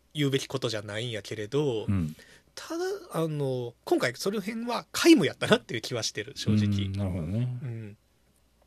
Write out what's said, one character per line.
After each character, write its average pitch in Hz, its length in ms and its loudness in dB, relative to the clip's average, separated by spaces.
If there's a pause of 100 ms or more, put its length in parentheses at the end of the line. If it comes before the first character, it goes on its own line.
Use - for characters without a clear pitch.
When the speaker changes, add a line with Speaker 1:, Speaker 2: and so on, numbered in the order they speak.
(140)
Speaker 1:
言 147 140 0
う - 20 0
べ 135 80 0
き - 80 -6
こ 135 140 -6
と 127 80 -2
じ 113 80 -4
ゃ 104 60 -6
な 104 160 -8
い 117 80 -6
ん 123 40 -8
や 107 120 -8
け - 120 -10
れ 104 140 -8
ど、 131 400 -2
Speaker 2:
う 104 40 2
ん。 80 220 0 (420)
Speaker 1:
た - 220 -8
だ、 349 60 -2 (280)
あ 165 160 -2
の、 131 460 -4 (100)
今 349 140 2
回 127 180 0
そ - 140 -2
の 214 100 -2
辺 226 240 -6
は 240 260 -4
皆 - 240 10
無 190 120 6
や 113 80 0
っ - 20 -20
た - 100 -2
な 127 120 8
っ - 20 0
て - 140 -12
い 117 40 -2
う - 40 -4
気 - 100 -8
は 117 100 -2
し - 80 -2
て 107 140 -8
る、 - 120 -16
正 - 160 0
直。 104 340 2
Speaker 2:
う - 20 -2
ん、 98 40 -4
な 101 120 -2
る 95 60 0
ほ 90 80 -4
ど 85 60 -2
ね。 120 380 -2
Speaker 1:
う 143 40 -8
ん。 113 300 -10 (720)